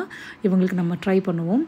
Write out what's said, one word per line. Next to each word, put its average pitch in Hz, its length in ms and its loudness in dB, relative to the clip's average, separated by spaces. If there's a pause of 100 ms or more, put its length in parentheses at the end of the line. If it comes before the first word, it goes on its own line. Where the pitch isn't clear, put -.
(440)
இவங்களுக்கு 185 300 2
நம்ம 175 220 0 (100)
ட்ரை 190 140 4
பண்ணுவோம். 180 480 0